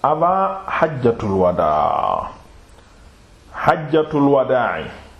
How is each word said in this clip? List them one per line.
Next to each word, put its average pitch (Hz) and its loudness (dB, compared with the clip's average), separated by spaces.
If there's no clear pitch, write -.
Avant 185 0
Hajjatul 123 -2
Wadaa. 80 0
Hajjatul 156 2
Wadaa. 123 2